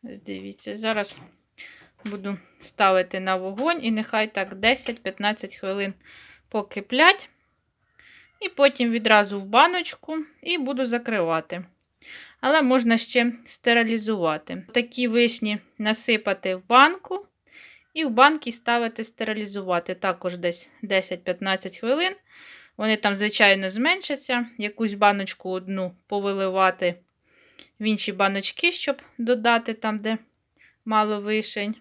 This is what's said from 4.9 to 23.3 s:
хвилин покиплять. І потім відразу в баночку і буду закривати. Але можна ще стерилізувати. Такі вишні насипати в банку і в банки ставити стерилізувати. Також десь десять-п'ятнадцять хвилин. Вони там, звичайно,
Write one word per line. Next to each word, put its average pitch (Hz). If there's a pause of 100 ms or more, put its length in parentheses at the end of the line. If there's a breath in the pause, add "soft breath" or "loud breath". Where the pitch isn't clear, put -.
хвилин 196 (540 loud breath)
покиплять. 247 (1120 soft breath)
І 392
потім 277
відразу 208
в 196
баночку 320 (260)
і 349
буду 262
закривати. 185 (760 loud breath)
Але 294
можна 240
ще 240 (140)
стерилізувати. 214
Такі 240
вишні 226 (200)
насипати 214
в 185
банку 359 (680 loud breath)
і 320
в 269
банки 262
ставити 233
стерилізувати. 202
Також 180
десь 175 (120)
десять-п'ятнадцять 190
хвилин. 320 (640 loud breath)
Вони 214
там, 208
звичайно, 196